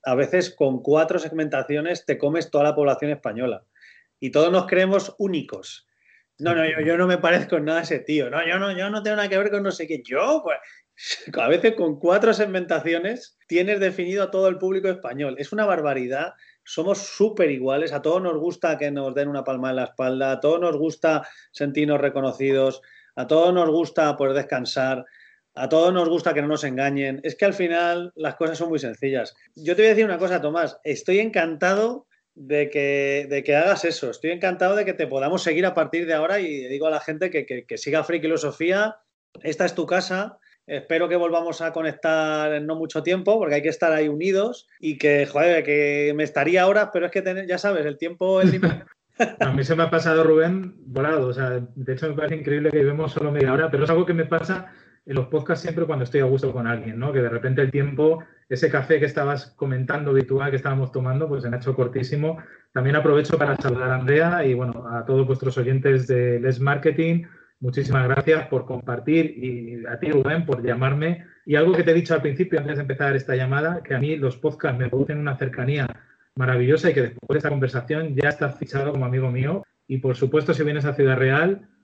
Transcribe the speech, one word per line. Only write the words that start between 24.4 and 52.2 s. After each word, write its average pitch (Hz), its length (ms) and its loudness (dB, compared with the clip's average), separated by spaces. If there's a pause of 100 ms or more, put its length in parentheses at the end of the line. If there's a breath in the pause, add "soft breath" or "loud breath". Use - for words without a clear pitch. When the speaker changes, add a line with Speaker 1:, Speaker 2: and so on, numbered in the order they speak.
Speaker 1:
A 131 140 -6
todos 165 220 6
nos 175 160 2
gusta 165 280 0
que 151 80 0
no 147 40 -2
nos 151 160 -2
engañen. 139 600 -2
Es 156 120 -6
que 202 100 2
al 202 80 4
final 175 640 -2
las 151 200 -4
cosas 160 240 -4
son 170 100 -4
muy 160 80 -2
sencillas. 131 580 -4 (200 soft breath)
Yo 160 200 -2
te 196 60 4
voy 220 60 8
a - 20 8
decir 220 160 4
una 180 140 -2
cosa, 180 200 0
Tomás. 151 440 -2
Estoy 185 360 0
encantado 208 880 0 (300)
de 147 340 -2
que, 143 580 0
de 139 160 -4
que 143 120 2
hagas 175 300 2
eso. 151 260 -2
Estoy 156 180 -6
encantado 180 460 0
de 202 100 0
que 185 80 -4
te 160 140 -4
podamos 139 340 -2
seguir 170 240 0
a 180 80 0
partir 165 320 -2
de 165 80 -2
ahora 165 260 0
y 147 280 -6
digo 139 180 -4
a 160 60 2
la 151 80 -2
gente 160 320 -6
que, 151 160 -4
que, 123 180 -10
que 113 140 -10
siga 151 240 -2
Frikilosofía. 165 920 -2 (440)
Esta 160 240 -2
es 180 80 -2
tu 160 140 -4
casa. 185 500 -2 (300 soft breath)
Espero 160 420 -2
que 175 60 0
volvamos 170 460 0
a 165 120 -4
conectar 156 800 0
en 151 140 -4
no 160 80 -4
mucho 160 260 -6
tiempo, 185 380 2
porque 151 160 0
hay 147 80 2
que 160 60 2
estar 160 240 2
ahí 156 160 2
unidos 190 580 -2 (120)
y 151 200 -6
que, 143 260 4
joder, 151 380 2
que 147 500 2
me 151 100 0
estaría 165 440 2
horas, 202 260 4
pero 175 140 0
es 170 40 -4
que 190 100 -2
tener, 185 260 -6
ya 180 100 -2
sabes, 180 280 -2
el 143 120 -4
tiempo 185 440 0
es 185 100 8
limitado. - 340 0 (320)
Speaker 2:
<laughs> - 220 0
A 131 120 2
mí 135 120 0
se 160 120 0
me 165 80 2
ha 160 60 0
pasado, 160 340 4
Rubén, 170 520 4 (100)
volado. 135 420 0
O 123 60 -2
sea, 127 280 -2 (120)
de 131 200 -6
hecho, 156 160 -4
me 143 60 -6
parece 151 200 -2